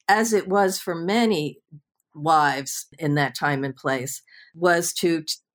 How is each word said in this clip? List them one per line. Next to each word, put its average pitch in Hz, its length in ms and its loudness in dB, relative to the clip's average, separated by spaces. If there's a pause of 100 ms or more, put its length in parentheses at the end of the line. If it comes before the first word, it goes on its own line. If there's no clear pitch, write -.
as 220 240 4
it 190 160 0
was 190 300 2
for 175 160 -6
many 180 640 0 (560)
wives 147 720 0 (120)
in 147 160 0
that 139 200 0
time 143 300 -2
and 131 120 -6
place, 135 460 -6 (320)
was 175 400 2
to 165 280 0
t-, - 120 -8 (200)